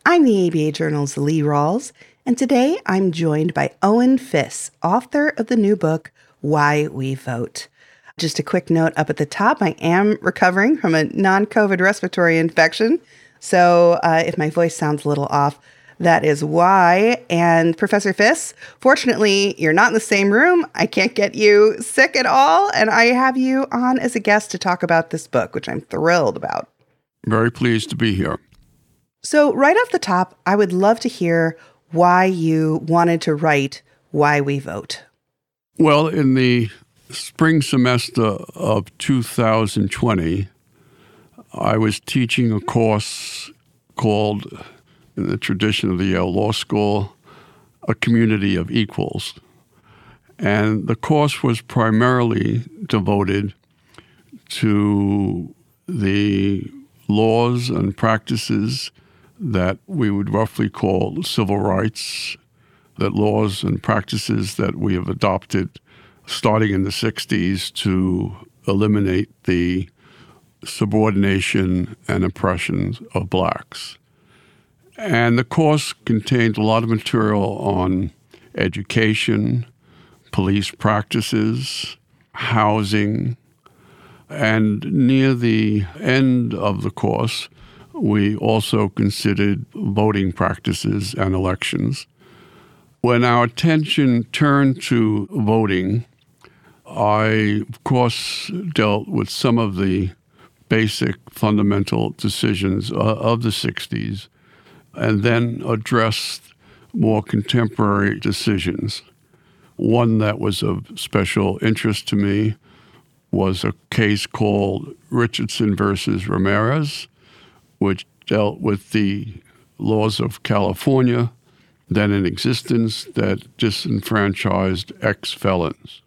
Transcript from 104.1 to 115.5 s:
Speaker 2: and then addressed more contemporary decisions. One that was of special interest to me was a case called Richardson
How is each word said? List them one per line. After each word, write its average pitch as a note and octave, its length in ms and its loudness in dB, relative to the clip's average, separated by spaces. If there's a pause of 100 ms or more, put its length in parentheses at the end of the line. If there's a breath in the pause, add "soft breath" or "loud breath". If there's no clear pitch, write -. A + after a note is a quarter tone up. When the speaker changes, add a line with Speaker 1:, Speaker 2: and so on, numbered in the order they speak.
Speaker 2:
and A2 280 0
then A#2 420 0
addressed A2+ 800 -2 (520 soft breath)
more A2 280 2
contemporary G#2 960 0
decisions. G2+ 840 -4 (720 soft breath)
One A#2 420 2
that G#2 220 -2
was G2+ 220 -4
of G#2 240 -4 (100)
special G2 640 -2
interest A2 460 -2
to G#2+ 80 -2
me G2+ 400 0 (720 soft breath)
was F#2+ 340 0
a G#2+ 100 -2 (160)
case G#2 380 0
called G2+ 640 -2 (160)
Richardson A2+ 640 -2